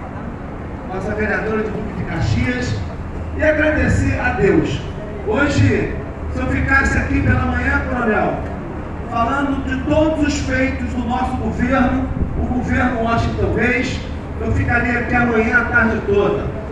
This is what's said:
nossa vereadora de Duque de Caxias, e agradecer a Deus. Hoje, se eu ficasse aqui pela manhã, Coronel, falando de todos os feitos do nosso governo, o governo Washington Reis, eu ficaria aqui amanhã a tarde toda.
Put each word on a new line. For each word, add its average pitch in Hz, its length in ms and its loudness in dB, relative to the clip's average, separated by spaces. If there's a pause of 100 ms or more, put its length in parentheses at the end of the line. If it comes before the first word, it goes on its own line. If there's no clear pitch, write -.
(920)
nossa 208 220 -4
vereadora 214 440 -2
de 214 120 -2
Duque - 280 -6
de - 60 -2
Caxias, 247 760 0 (560)
e 277 80 0
agradecer 302 760 4
a - 120 0
Deus. - 500 4 (480)
Hoje, - 680 2 (400)
se 262 60 -4
eu 262 60 -2
ficasse - 520 2
aqui - 220 0
pela 254 220 4
manhã, 277 460 0
Coronel, 214 460 0 (760)
falando 269 540 0
de 262 180 -2
todos 302 440 4
os 285 140 0
feitos 262 540 0
do 240 120 -2
nosso 254 300 0
governo, 262 720 0 (320)
o - 60 0
governo 247 560 0
Washington 226 520 0
Reis, 247 460 0 (400)
eu 226 120 -2
ficaria 240 480 0
aqui 240 140 -2
amanhã 233 460 2
a 233 60 0
tarde 226 400 2
toda. 202 380 2 (280)